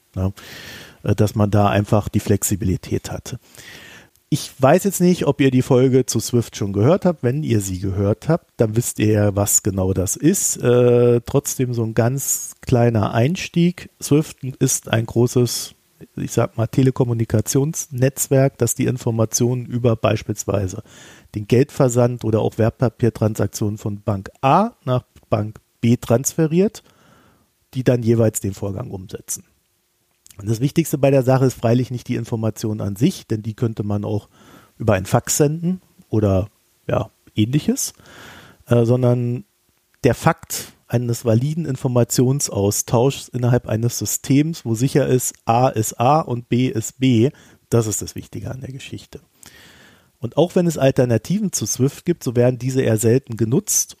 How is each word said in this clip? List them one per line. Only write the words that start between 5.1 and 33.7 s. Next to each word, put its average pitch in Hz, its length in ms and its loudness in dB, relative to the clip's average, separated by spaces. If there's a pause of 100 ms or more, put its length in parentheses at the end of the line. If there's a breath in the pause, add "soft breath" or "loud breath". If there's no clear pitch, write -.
ob 139 120 -2
ihr 135 120 4
die 127 100 4
Folge 127 460 2
zu 117 120 -2
swift - 380 -2
schon 101 160 -6
gehört 131 320 2
habt. 175 160 0
Wenn 135 220 -2
ihr 113 180 0
sie 95 180 -6
gehört 98 480 -2
habt, 165 300 -2
dann 107 180 0
wisst - 220 -2
ihr 107 140 2
ja, 104 240 2
was 98 260 0
genau 95 320 0
das 92 220 -2
ist. - 420 0
Äh, 120 640 4
trotzdem 127 540 -2
so 117 80 -2
ein 113 100 -4
ganz 123 640 -2
kleiner 117 540 2
Einstieg. 170 800 0 (100)
swift - 420 0
ist - 460 -4
ein 113 160 0
großes, - 680 0 (400)
ich - 160 -8
sag - 260 -2
mal, 113 80 0
Telekommunikationsnetzwerk, 131 1900 0
das 117 160 0
die 123 140 -2
Informationen 120 800 0
über 120 280 0
beispielsweise 101 840 -2 (540 loud breath)
den 104 120 -6
Geldversand 123 800 2
oder 110 160 2
auch 117 160 -2
Wertpapiertransaktionen 110 1200 0
von 104 240 -8
Bank 98 300 -6 (100)
A 180 300 2 (140)
nach 127 180 0 (260)
Bank 107 320 -4 (200)
B 120 160 4
transferiert, 160 880 0 (920 soft breath)
die 131 80 -4
dann 123 180 2
jeweils 113 400 2
den 98 140 -4
Vorgang 101 340 -8
umsetzen. - 540 -14 (920)
Und 101 120 -8
das 110 100 -2
Wichtigste 147 380 -2
bei 135 140 -2
der 135 120 2
Sache 131 220 2
ist 123 80 0
freilich 120 380 -2
nicht 120 180 -10
die 120 60 -4
Information 110 640 -6
an 101 160 -6
sich, 131 280 -2
denn 107 160 -6
die 110 120 -8
könnte 113 300 -4